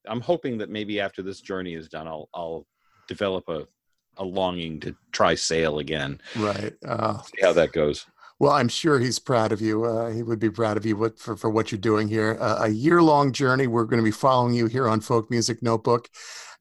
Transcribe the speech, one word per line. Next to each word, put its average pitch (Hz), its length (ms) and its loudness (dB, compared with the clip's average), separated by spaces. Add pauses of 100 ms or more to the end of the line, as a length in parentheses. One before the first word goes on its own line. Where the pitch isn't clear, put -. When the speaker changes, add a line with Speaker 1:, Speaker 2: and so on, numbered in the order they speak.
Speaker 1:
I'm 117 140 -8
hoping 143 380 -4
that 104 120 -8
maybe 104 300 -6
after 98 220 -6
this 95 180 -10
journey 90 360 -8
is 80 120 -12
done, 80 220 -12
I'll, 78 240 -14
I'll 82 340 -10 (400)
develop 95 400 -4
a, 78 180 -6 (520)
a 98 80 -8
longing 90 560 -4
to - 120 -10 (200)
try 90 200 4
sail 80 460 0
again. 71 400 -6 (160)
Speaker 2:
Right. 104 380 -4 (120)
Uh, 110 360 -4
Speaker 1:
See - 200 -12
how 90 120 6
that 80 180 4
goes. 76 340 -2 (340)
Speaker 2:
Well, 143 120 6
I'm 135 160 4
sure 147 320 2
he's 120 200 -2
proud 113 340 0
of 104 80 -4
you. 110 240 0
Uh, 117 260 -2
he 113 120 -6
would 113 160 -4
be 110 100 2
proud 107 260 -2
of 107 100 -4
you 107 120 0
what, 110 200 -2
for, 107 200 -8
for 113 120 -2
what 110 220 0
you're 110 80 -4
doing 107 300 2
here. 110 320 0
Uh, 110 240 0
a - 20 2
year-long 147 640 6
journey. 131 360 2
We're 117 180 2
gonna 113 180 2
be 110 80 4
following 123 420 4
you 120 120 2
here 120 240 0
on 110 100 2
Folk 113 320 0
Music 117 320 0
Notebook. 117 460 0 (520)